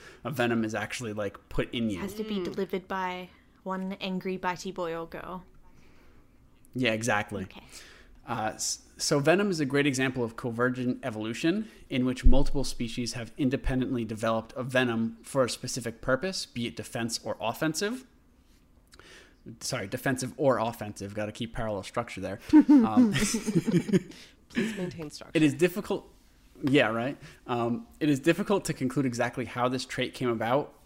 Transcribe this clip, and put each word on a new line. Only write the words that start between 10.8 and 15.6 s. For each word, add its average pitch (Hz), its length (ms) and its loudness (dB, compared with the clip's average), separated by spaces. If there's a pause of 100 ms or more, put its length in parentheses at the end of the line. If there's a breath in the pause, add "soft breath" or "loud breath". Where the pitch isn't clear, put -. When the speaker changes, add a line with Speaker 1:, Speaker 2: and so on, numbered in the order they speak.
Speaker 1:
evolution 123 680 -2 (200 loud breath)
in 127 160 0
which 127 200 -2
multiple 135 400 10
species 120 480 -4
have 117 240 -10
independently 127 640 0
developed 113 540 -2
a 127 60 -4
venom 127 600 0
for 135 220 0
a 113 40 0
specific 120 520 -8